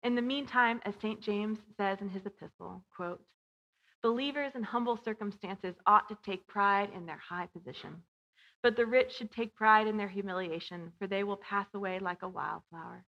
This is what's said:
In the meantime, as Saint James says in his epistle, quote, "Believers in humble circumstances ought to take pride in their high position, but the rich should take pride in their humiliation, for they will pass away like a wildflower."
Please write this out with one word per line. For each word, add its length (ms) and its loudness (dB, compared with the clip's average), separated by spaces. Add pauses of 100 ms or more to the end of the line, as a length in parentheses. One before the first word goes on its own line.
In 100 2
the 80 2
meantime, 640 2
as 160 -2
Saint 180 -2
James 380 -2 (180)
says 260 0
in 80 -6
his 180 -8
epistle, 560 -14 (120)
quote, 300 -8 (760)
"Believers 500 0
in 80 -6
humble 340 0
circumstances 800 -6 (120)
ought 220 8
to 140 -6
take 220 -6
pride 460 2
in 160 -10
their 100 -10
high 300 -8
position, 560 -14 (580)
but 140 6
the 100 4
rich 280 4
should 180 -10
take 240 -6
pride 320 8
in 100 0
their 100 -2
humiliation, 920 -4
for 80 -4
they 160 0
will 140 -2
pass 360 -4
away 240 -4
like 240 -4
a 80 -8
wildflower." 800 -10